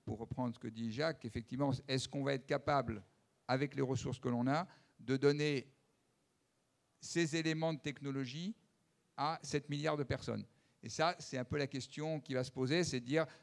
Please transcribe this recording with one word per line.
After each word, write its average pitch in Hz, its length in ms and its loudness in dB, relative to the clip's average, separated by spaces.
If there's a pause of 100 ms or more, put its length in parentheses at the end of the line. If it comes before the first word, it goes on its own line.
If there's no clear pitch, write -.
pour 110 160 -6
reprendre 117 340 -4
ce - 60 -18
que 123 80 -8
dit 113 240 -4
Jacques, 147 320 -2
effectivement, 127 480 -2 (160)
est-ce 131 220 0
qu'on 139 140 -2
va 139 100 2
être 131 120 -2
capable, 135 560 2 (460)
avec 139 280 2
les 139 60 2
ressources 131 380 0
que - 80 -4
l'on 120 200 2
a, 156 200 2 (320)
de 123 160 0
donner 143 560 4 (1300)
ces 165 380 0
éléments 160 360 0
de 143 60 -6
technologie 139 760 -4 (600)
à 151 260 0
sept 139 280 -2
milliards 147 280 0
de 147 60 0
personnes ? 117 420 -2 (380)
Et 117 60 -10
ça, 165 280 2
c'est 139 200 -8
un 127 80 -2
peu 151 120 -2
la 139 100 0
question 151 520 -4
qui 135 140 -6
va 127 100 2
se 127 80 -8
poser, 139 320 2
c'est 135 160 0
de 120 60 -6
dire, 151 200 2 (180)